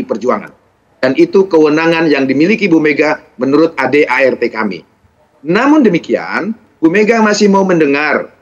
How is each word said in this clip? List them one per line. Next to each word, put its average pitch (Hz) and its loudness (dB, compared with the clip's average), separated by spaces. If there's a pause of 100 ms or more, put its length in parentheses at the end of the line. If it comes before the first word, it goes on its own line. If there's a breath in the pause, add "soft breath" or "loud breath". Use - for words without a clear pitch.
Perjuangan. 107 -6 (480)
Dan 131 -2
itu 190 2
kewenangan 165 2
yang 139 0
dimiliki 180 0
Bu 160 4
Mega 151 0 (240)
menurut 156 0
A 131 -2
D 147 2
A 131 0
R 127 -2
T 120 -4
kami. 104 -6 (560)
Namun 262 2
demikian, 131 -2 (240)
Bu 160 0
Mega 214 2
masih 208 2
mau 196 2
mendengar 147 0 (120)